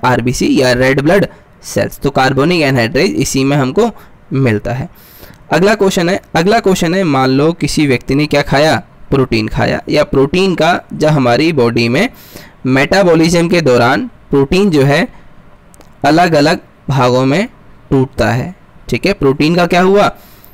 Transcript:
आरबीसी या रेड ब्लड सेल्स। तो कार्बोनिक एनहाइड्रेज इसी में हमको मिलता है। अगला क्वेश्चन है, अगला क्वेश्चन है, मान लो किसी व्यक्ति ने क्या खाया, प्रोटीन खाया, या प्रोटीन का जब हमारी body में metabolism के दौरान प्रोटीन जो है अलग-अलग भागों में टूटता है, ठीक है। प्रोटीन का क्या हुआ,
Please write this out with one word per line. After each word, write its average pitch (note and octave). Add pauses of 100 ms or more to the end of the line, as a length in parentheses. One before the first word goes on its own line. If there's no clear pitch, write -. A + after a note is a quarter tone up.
आरबीसी B2+
या B2+
रेड B2+
ब्लड E3 (360)
सेल्स। -
तो C#3
कार्बोनिक C#3
एनहाइड्रेज C3+
इसी C3+
में C#3
हमको D3 (420)
मिलता A#2+
है। C3+ (600)
अगला F#3
क्वेश्चन G3
है, G3 (120)
अगला G3+
क्वेश्चन F3+
है, F#3+
मान C3+
लो C#3+
किसी D#3
व्यक्ति C3+
ने D3
क्या C#3+
खाया, C#3+ (280)
प्रोटीन A#2
खाया, -
या -
प्रोटीन E3+
का E3 (140)
जब D3+
हमारी C#3+
body A#2+
में D#3 (580)
metabolism E3
के E3+
दौरान C3 (200)
प्रोटीन F3+
जो D3
है C#3+ (960)
अलग-अलग D#3+ (280)
भागों B2+
में E3+ (420)
टूटता C3
है, E3 (340)
ठीक -
है। C#3
प्रोटीन D3
का F3
क्या F3
हुआ, F#3+ (460)